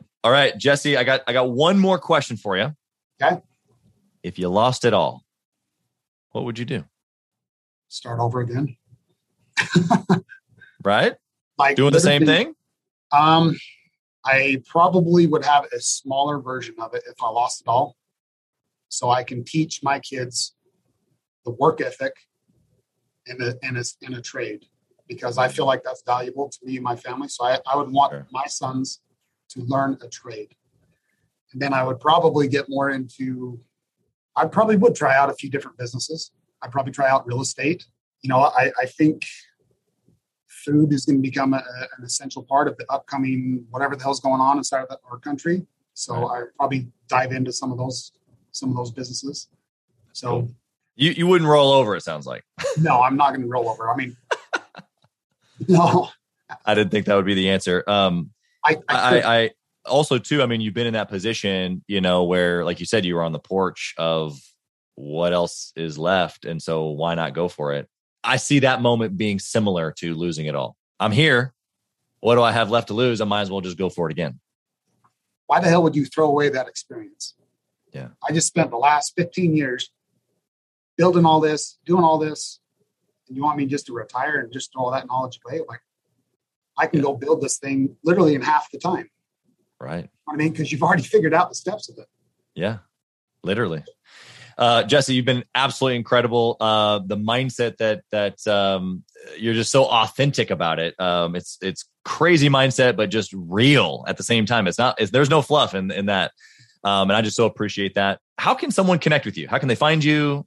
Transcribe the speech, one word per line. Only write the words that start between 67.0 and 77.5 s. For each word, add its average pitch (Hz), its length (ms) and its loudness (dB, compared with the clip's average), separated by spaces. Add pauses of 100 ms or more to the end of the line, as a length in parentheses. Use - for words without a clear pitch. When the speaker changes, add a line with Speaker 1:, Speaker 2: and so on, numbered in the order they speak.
Speaker 1:
not 78 180 -4
go 85 160 -2
for 71 240 -6
it? 69 140 -8 (360)
I 127 140 0
see 143 220 2
that 127 220 2
moment 113 360 0
being 104 200 -2
similar 92 600 -2
to 82 180 -6
losing 80 300 -4
it 76 100 -6
all. 65 220 -6 (220)
I'm 98 120 0
here. 131 420 2 (680)
What 117 140 4
do 120 60 6
I 117 120 4
have 113 180 2
left 113 160 2
to 101 60 -8
lose? 117 260 0
I 107 60 -2
might 104 160 0
as 95 100 -6
well 98 100 -6
just 87 160 -8
go 92 120 -2
for 85 200 -4
it - 40 -8
again. 73 260 -6 (1080)
Speaker 2:
Why 160 120 2
the 170 80 0
hell 170 160 6
would 147 120 2
you 143 100 0
throw 156 240 0
away 143 200 2
that 127 180 -4
experience? - 680 -16 (560)